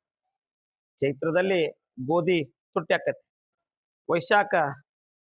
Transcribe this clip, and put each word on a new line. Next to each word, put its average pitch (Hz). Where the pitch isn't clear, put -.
ಚೈತ್ರದಲ್ಲಿ 160
ಗೋಧಿ 165
ತುಟ್ಟಿ -
ಆಕತಿ. -
ವೈಶಾಖ 196